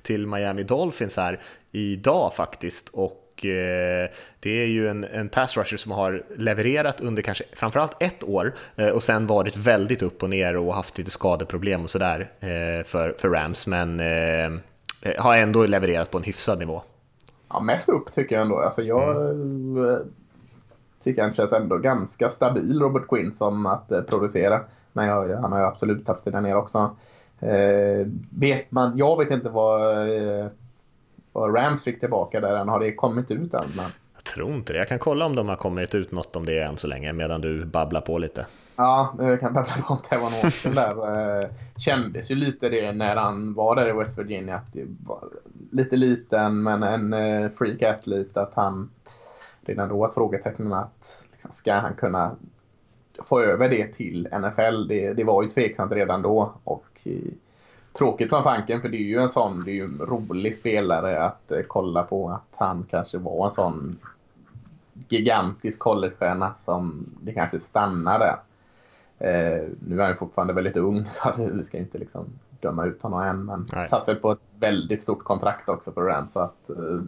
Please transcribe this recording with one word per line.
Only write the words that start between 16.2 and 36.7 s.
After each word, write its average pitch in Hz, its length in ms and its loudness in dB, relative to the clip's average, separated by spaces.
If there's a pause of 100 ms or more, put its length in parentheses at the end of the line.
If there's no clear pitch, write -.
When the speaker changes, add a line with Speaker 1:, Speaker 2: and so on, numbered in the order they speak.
Speaker 1:
hyfsad 101 340 0
nivå. 85 240 -6 (640)
Speaker 2:
Ja, - 120 -2
mest 190 280 2
upp 160 240 2
tycker 135 240 0
jag 110 60 4
ändå. 104 160 2
Alltså, 80 240 0
jag, 131 340 2
Speaker 1:
Mm. 135 760 0
Speaker 2:
eh, 123 80 4 (1040)
tycker 127 200 0
han 107 120 0
känns 104 180 2
ändå 101 260 2
ganska 120 520 0
stabil, 123 500 2
Robert 135 280 2
Quinn, 104 260 0
som 104 320 0
att, 98 260 -2
eh, 90 100 2
producera. 101 580 2 (320)
Men 107 140 0
jag, 98 300 0
han 110 160 -2
har 98 60 0
ju 98 80 4
absolut 104 420 -2
haft - 160 -2
det 104 60 -2
där 101 100 -2
nere 101 160 2
också. 104 400 0 (440)
Eh, 101 640 4 (240)
vet 139 400 0
man, 127 280 2
jag 151 200 6
vet 147 120 2
inte 120 180 0
vad, 110 600 4 (320)
eh, 104 60 -4 (840)
vad 107 240 2
Rams 139 280 2
fick 120 160 -4
tillbaka 104 400 0
där 104 160 0
än. 98 120 -2
Har 107 120 2
det 110 140 0
kommit 123 360 -2
ut 170 240 -4
än? - 120 -2 (100)
Men 92 80 -6 (300)
Speaker 1:
Jag - 100 -20
tror 120 300 -6
inte 117 180 -6
det. 78 60 -2
Jag 95 100 0
kan 123 100 -2
kolla 151 280 0
om 143 100 0
de 107 120 0
har 95 80 -2
kommit 90 380 -4
ut 95 180 0
något 87 240 -6
om 82 100 -4
det 80 120 0
än 76 180 -2